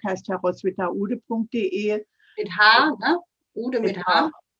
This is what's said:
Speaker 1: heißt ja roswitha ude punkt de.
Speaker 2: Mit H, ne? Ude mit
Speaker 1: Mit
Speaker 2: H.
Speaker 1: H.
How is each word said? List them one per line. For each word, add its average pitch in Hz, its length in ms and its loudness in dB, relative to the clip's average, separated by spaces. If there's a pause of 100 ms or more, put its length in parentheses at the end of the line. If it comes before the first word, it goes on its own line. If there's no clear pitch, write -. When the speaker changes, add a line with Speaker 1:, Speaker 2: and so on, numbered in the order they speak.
Speaker 1:
heißt 190 240 -6
ja 185 80 -4
roswitha 185 520 -4
ude 202 280 -4
punkt 226 340 -6
de. 208 540 -4 (320)
Speaker 2:
Mit 214 200 -6
H, 233 420 6
ne? 311 200 0 (360)
Ude 240 260 -2
mit 185 160 -2
Speaker 1:
Mit 175 80 -8
Speaker 2:
H. 254 220 4
Speaker 1:
H. 311 40 -6 (280)